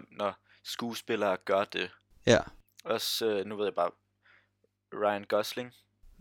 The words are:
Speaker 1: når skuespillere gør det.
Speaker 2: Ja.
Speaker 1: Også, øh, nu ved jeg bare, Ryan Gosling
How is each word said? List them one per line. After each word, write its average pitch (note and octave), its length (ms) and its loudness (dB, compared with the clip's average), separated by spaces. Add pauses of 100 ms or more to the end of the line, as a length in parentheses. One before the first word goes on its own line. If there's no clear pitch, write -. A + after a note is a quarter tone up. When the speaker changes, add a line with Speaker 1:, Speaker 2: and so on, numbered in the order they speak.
(100)
Speaker 1:
når G2+ 260 -4 (280)
skuespillere G#2+ 800 -2
gør G2 200 2
det. F#2 260 -6 (360)
Speaker 2:
Ja. A#2 120 8 (460)
Speaker 1:
Også, - 420 -2
øh, G2+ 200 0
nu G#2 100 -8
ved G#2 80 0
jeg F#2+ 100 0
bare, F2 160 0 (1040)
Ryan G#2 340 0
Gosling A#2+ 440 -2 (480)